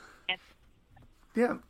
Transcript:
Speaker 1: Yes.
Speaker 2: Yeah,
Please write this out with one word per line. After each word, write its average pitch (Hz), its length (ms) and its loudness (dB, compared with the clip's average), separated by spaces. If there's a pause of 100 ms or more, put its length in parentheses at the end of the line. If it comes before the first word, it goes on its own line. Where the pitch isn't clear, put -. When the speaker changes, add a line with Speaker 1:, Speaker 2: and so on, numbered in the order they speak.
(280)
Speaker 1:
Yes. 185 100 -4 (960)
Speaker 2:
Yeah, 240 200 2 (160)